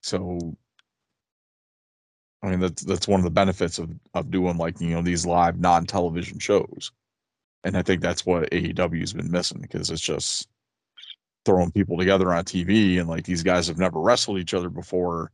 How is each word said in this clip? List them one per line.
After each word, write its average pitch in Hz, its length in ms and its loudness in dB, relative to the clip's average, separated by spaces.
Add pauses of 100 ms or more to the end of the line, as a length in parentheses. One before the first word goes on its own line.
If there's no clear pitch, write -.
So, 90 540 -4 (1900)
I 98 80 -4
mean, 92 120 0
that's, 87 220 -2
that's 92 260 -2
one 98 100 6
of 90 60 4
the 87 40 0
benefits 92 500 2
of, 82 120 -8 (220)
of 82 180 -4
doing, 90 260 2
like, 82 220 -4
you 85 120 -2
know, 85 100 0
these 85 240 0
live 87 340 2
non-television 87 800 2
shows. - 520 0 (760)
And 92 100 -2
I 92 60 2
think 90 200 2
that's 87 240 -2
what 87 280 0
A 90 40 0
E 85 160 -2
W 85 280 0
has - 100 -6
been 85 180 -8
missing, 87 300 -2
because - 320 -8
it's 82 100 -6
just - 460 -6 (960)
throwing 90 280 4
people 92 260 0
together 92 360 4
on 85 120 0
T 90 180 -4
V, 95 360 4
and, 82 100 -2
like, 82 160 -6
these 85 180 -2
guys 90 240 2
have 82 100 -6
never 87 220 0
wrestled 104 400 2
each 85 140 -6
other 90 160 -2
before. 85 640 -4